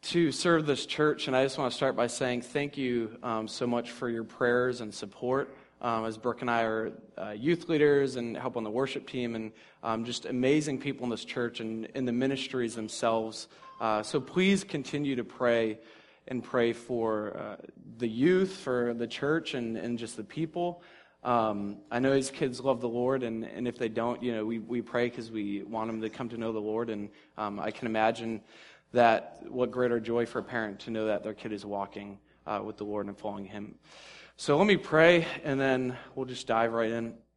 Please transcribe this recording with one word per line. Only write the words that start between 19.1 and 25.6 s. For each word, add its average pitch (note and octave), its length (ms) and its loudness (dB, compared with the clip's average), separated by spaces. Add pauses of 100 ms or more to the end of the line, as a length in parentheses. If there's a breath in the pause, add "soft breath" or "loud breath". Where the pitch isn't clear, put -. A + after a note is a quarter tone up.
and, A#2 220 -2
and A2+ 240 -4
just A2+ 160 -10
the A2 80 -8
people. F3 580 -4 (400 loud breath)
Um, G#2+ 540 0 (120)
I A#2+ 120 -2
know C3+ 120 4
these C3+ 200 2
kids B2+ 260 -2
love B2 220 0
the A#2+ 80 -2
Lord, B2 340 0
and, A2+ 220 -4
and A#2+ 240 -4
if A#2 100 -6
they A#2+ 100 0
don't, A2+ 320 -2
you A#2+ 120 -2
know, A2 120 -2
we, A2+ 140 -2
we A2+ 240 -4
pray A#2+ 260 0
'cause A#2 220 -8
we G2+ 320 -4